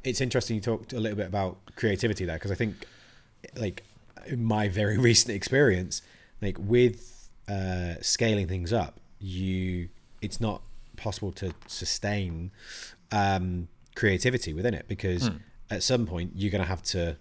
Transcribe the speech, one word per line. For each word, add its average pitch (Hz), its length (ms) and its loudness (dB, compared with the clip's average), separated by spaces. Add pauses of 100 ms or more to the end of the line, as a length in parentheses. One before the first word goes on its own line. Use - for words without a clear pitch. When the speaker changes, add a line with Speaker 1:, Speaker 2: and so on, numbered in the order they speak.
Speaker 1:
it's 131 160 0
interesting 117 360 0
you 101 60 -2
talked 110 320 -2
a 120 40 -2
little 107 180 -2
bit 101 120 -2
about 95 300 -2 (180)
creativity 104 480 0
there, 82 140 -4
'cause 98 120 -6
I 92 60 2
think, 110 300 -4 (720)
like, 107 280 -6 (420)
in 123 160 -2
my 107 260 2
very 104 300 2
<laughs> 123 120 8
recent - 260 6
experience, 98 640 4 (420)
like, 92 160 -2
with, 120 720 2 (180)
uh, 92 540 -2
scaling 104 480 2
things 90 240 -2
up, 104 260 0 (220)
you, 92 720 -2 (320)
it's - 180 -4
not 107 220 0 (340)
possible 101 360 -4
to 95 200 -6 (140)
sustain, 92 840 -4 (600)
um, 92 560 2 (260)
creativity 110 600 2
within 98 200 0
it, - 140 -8
because 92 400 0
Speaker 2:
Hmm. 85 80 -2 (340)
Speaker 1:
at 107 140 -2
some 120 220 2
point 90 280 -6
you're 95 160 0
gonna 95 140 0
have 90 200 -2
to 85 360 -2